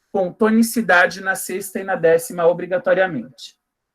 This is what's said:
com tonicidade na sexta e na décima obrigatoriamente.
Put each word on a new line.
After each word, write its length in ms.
com 200
tonicidade 920
na 140
sexta 440
e 40
na 120
décima 500
obrigatoriamente. 1120